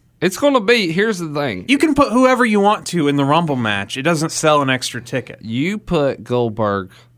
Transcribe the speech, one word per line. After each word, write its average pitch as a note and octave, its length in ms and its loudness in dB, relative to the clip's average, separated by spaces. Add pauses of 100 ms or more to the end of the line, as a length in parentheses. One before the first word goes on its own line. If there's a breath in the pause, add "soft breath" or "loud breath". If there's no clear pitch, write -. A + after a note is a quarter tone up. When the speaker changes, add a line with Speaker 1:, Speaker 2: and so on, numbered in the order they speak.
(220)
Speaker 1:
It's F#3+ 160 -2
gonna C#4 240 2
be, G3+ 300 2
here's G3+ 280 -2
the D#3 140 -8
thing. B2 340 -4
Speaker 2:
You - 100 2
can D#4+ 180 2
put C4 180 2
whoever B3+ 320 4
you G#3 160 2
want G3+ 260 2
to D#3+ 220 0
in C#3+ 80 0
the C#3 80 2
Rumble D3+ 320 2
match. G#2 400 -2
It C3+ 60 -8
doesn't D#3+ 280 0
sell D3+ 300 2
an C3+ 80 0
extra B2 320 -4
ticket. - 400 -8
Speaker 1:
You C#3 360 -4
put C#3+ 460 -2
Goldberg, G#2+ 680 -2 (260)